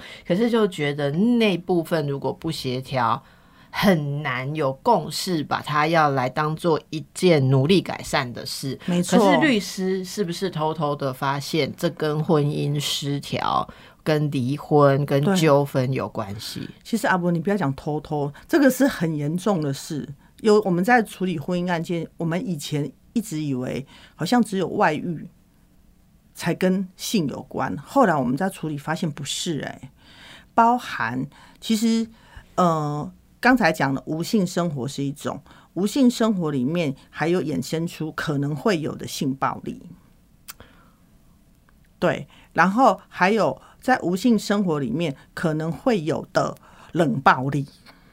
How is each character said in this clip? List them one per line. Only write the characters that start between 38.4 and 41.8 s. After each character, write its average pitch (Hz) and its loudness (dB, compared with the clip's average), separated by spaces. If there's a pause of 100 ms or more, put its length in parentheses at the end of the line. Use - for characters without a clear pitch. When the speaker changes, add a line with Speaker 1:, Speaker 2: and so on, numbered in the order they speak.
Speaker 2:
会 175 0
有 147 -6
的 - -12
性 139 -4
暴 131 -4
力。 - -10 (2250)